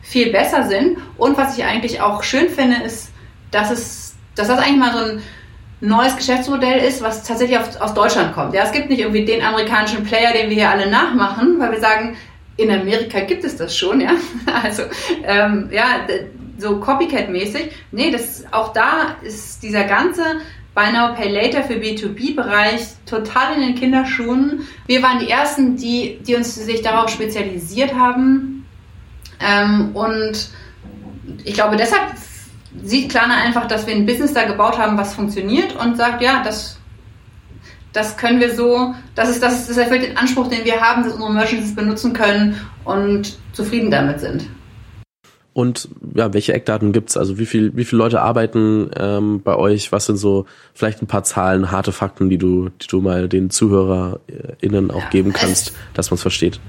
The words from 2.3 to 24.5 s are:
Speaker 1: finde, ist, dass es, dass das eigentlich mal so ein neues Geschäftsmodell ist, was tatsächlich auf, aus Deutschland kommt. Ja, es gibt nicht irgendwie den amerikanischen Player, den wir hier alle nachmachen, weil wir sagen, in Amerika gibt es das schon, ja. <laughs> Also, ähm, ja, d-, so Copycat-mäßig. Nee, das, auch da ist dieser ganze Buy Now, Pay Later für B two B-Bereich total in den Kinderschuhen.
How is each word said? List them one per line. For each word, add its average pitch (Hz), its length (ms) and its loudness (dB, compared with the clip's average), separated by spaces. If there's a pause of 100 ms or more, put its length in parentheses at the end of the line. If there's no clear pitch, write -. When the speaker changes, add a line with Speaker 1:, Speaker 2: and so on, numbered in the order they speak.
Speaker 1:
finde, 247 340 2
ist, - 280 -10 (400)
dass 208 200 0
es, - 440 -8 (200)
dass 208 120 -2
das 254 120 4
eigentlich 285 200 4
mal 240 140 4
so 233 60 -2
ein 220 220 -4 (600)
neues 240 340 4
Geschäftsmodell 254 640 0
ist, 254 240 0
was 220 200 -4
tatsächlich 240 360 0
auf, - 220 -6
aus 208 120 -4
Deutschland 208 400 2
kommt. 151 200 -4
Ja, 196 100 2
es - 80 0
gibt 285 180 -2
nicht 240 120 2
irgendwie 214 240 2
den 226 180 0
amerikanischen 214 640 0
Player, 233 260 2
den 220 180 0
wir 214 60 0
hier 208 140 4
alle 196 200 2
nachmachen, 240 680 2
weil 226 140 0
wir 214 80 -4
sagen, 220 340 0 (400)
in 214 160 2
Amerika 202 480 0
gibt 196 240 -2
es 277 140 -6
das 170 200 -6
schon, 208 220 2
ja. 277 120 2 (240)
<laughs> - 280 -2
Also, 208 200 -2 (420)
ähm, 208 480 2
ja, 220 340 0
d-, 185 200 -4 (300)
so 202 220 -2
Copycat-mäßig. 269 920 -2 (200)
Nee, 262 200 0
das, - 400 -6
auch 220 200 -2
da 285 520 0
ist - 380 -14
dieser 208 220 0
ganze 269 400 0 (500)
Buy 208 180 2
Now, 233 240 2
Pay 202 160 -2
Later 240 320 0
für 233 120 -4
B 214 200 -4
two 208 140 -6
B-Bereich 226 720 0 (240)
total 254 500 -2
in 294 60 0
den 247 140 0
Kinderschuhen. 262 920 0 (200)